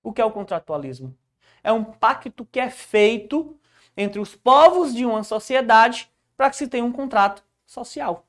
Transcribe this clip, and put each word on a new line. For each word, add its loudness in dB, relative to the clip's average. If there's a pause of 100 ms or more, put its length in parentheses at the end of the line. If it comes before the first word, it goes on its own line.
O -12
que -4
é 2
o -2
contratualismo? -10 (500)
É -2
um -2
pacto -4
que -8
é -4
feito -2 (380)
entre -6
os -10
povos 4
de -4
uma -2
sociedade 2 (280)
para 2
que -6
se -8
tenha -4
um -4
contrato -2 (220)
social -10